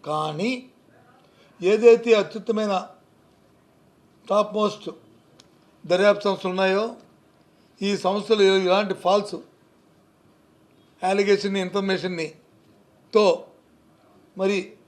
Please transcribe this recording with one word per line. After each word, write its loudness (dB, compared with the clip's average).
కానీ -4
ఏదైతే 4
అత్యుత్తమైన -2
టాప్ -2
మోస్ట్ -4
దర్యాప్తు 2
సంస్థలు -4
ఉన్నాయో 0
ఈ -2
సంస్థలు 0
ఇలాంటి 0
ఫాల్స్ -2
అలిగేషన్ 0
ఇన్ఫర్మేషన్ని -4
తో 4
మరి -2